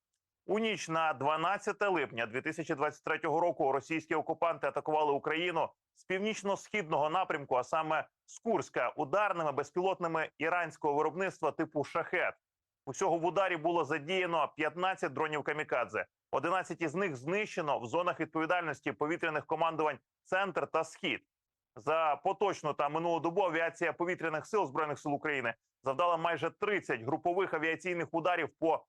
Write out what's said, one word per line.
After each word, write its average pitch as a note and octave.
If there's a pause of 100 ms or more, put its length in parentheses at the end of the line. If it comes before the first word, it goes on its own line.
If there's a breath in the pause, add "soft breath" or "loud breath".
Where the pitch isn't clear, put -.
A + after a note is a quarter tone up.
(460)
У G3
ніч A3
на D#3+
дванадцяте E3
липня C3
дві A2+
тисячі D#3
двадцять D3
третього D#3
року E3
російські D#3
окупанти D#3
атакували D3+
Україну D#3 (260)
з -
північно-східного F#3
напрямку, D#3
а B2
саме D#3 (220)
з -
Курська, D3+
ударними E3
безпілотними E3
іранського D#3+
виробництва D#3
типу D#3
«Шахед». D#3+ (520)
Усього F3+
в D#3+
ударі F3+
було E3+
задіяно D#3+
п'ятнадцять E3+
дронів D3+
«Камікадзе». B2+ (240)
Одинадцять E3
із D3+
них F3+
знищено D#3
в A#2
зонах E3+
відповідальності D#3+
повітряних D3+
командувань D#3 (260)
«Центр» F#3
та D#3+
«Схід». C3 (540)
За D3+
поточну F#3
та D3
минулу E3
добу E3+
авіація E3
повітряних D#3+
сил G3+
Збройних D3
сил D3
України C3 (280)
завдала E3
майже E3
тридцять D#3+
групових F3
авіаційних D#3+
ударів E3 (100)
по D#3+